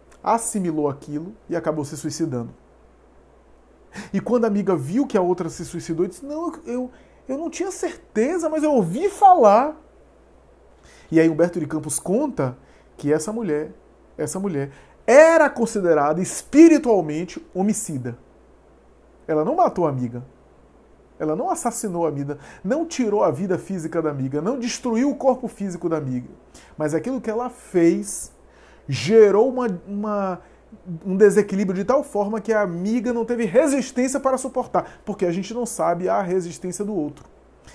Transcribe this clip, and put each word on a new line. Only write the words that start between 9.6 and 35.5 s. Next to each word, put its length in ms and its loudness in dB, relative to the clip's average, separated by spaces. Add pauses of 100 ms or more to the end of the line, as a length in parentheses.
E 80 4
aí 100 6
Humberto 300 0
de 80 -4
Campos 320 -6
conta 580 -2 (400)
que 160 -2
essa 200 -2
mulher, 400 -4 (440)
essa 220 -6
mulher 320 -4 (360)
era 420 8
considerada 720 0
espiritualmente 1200 4 (100)
homicida. 640 -4 (1080)
Ela 180 0
não 120 -2
matou 300 2
a 40 2
amiga. 320 -6 (960)
Ela 160 -2
não 160 -4
assassinou 540 -4
a 40 0
amiga, 300 -6 (240)
não 240 -2
tirou 380 0
a 60 4
vida 280 -2
física 420 -6
da 100 -2
amiga, 300 -4
não 180 -2
destruiu 520 -2
o 60 -6
corpo 320 0
físico 400 -8
da 80 0
amiga. 320 -6 (480)
Mas 180 -4
aquilo 260 -4
que 100 -8
ela 180 -4
fez 800 0 (560)
gerou 640 6
uma, 180 -2 (200)
uma, 540 -4 (640)
um 120 -2
desequilíbrio 580 4
de 100 -2
tal 200 2
forma 360 -4
que 120 -4
a 80 2
amiga 520 -2
não 120 -2
teve 200 -2
resistência 760 2
para 180 0
suportar, 680 -4
porque 220 -4
a 60 0
gente 200 -6